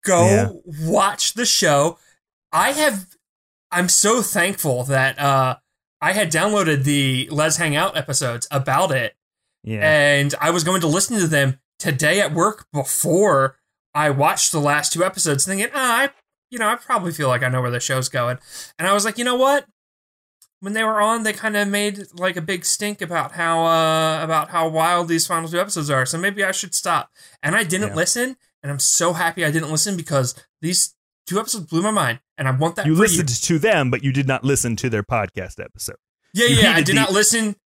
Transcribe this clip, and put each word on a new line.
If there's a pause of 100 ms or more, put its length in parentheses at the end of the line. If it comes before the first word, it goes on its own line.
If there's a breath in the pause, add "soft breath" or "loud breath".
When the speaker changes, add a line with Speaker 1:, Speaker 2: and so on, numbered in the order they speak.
Speaker 1:
Go
Speaker 2:
Yeah. (380)
Speaker 1:
watch
the
show. (540 soft breath)
I
have, (640)
I'm
so
thankful
that,
uh, (440)
I
had
downloaded
the
Let's
Hang
Out
episodes
about
it, (480)
Speaker 2:
Yeah.
Speaker 1:
and
I
was
going
to
listen
to
them (200)
today
at
work
before (380)
I
watched
the
last
two
episodes,
thinking,
"Ah,
I, (400)
you
know,
I
probably
feel
like
I
know
where
the
show's
going." (400 loud breath)
And
I
was
like,
"You
know
what?" (960)
When
they
were
on,
they
kinda
made,
like,
a
big
stink
about
how,
uh,
about
how
wild
these
final
two
episodes
are,
so
maybe
I
should
stop. (320 soft breath)
And
I
didn't
Speaker 2:
Yeah.
Speaker 1:
listen, (260)
and
I'm
so
happy
I
didn't
listen
because (260 loud breath)
these (340)
two
episodes
blew
my
mind, (180)
and
I
want
that
Speaker 2:
You
Speaker 1:
for
Speaker 2:
listened
Speaker 1:
you.
Speaker 2:
to
them,
but
you
did
not
listen
to
their
podcast
episode. (360)
Speaker 1:
Yeah,
Speaker 2:
You
Speaker 1:
yeah,
I
Speaker 2:
heeded
Speaker 1:
did
Speaker 2:
the
Speaker 1:
not
listen